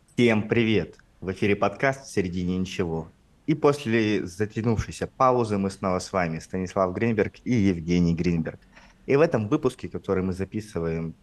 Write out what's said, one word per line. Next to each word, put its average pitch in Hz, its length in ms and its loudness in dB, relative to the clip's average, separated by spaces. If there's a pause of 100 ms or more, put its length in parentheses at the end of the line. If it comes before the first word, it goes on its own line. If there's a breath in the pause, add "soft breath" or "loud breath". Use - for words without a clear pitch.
(120)
Всем 110 360 4
привет! 110 480 2 (240)
В 92 100 -6
эфире 101 240 2
подкаст 101 520 0
«В - 40 -18
середине 90 480 -2
ничего». 85 540 -4 (340)
И 156 80 0
после 117 720 2
затянувшейся 104 840 -4
паузы 123 500 2
мы 98 120 0
снова 92 280 -2
с - 140 -10
вами, 85 260 0
Станислав 92 560 -2
Гринберг 104 380 0 (100)
и 120 100 -4
Евгений 87 640 2
Гринберг. 82 460 -2 (460 soft breath)
И 135 100 2
в 139 40 6
этом 135 280 2
выпуске, 131 400 -2
который 92 340 -2
мы 92 100 -2
записываем 82 920 -6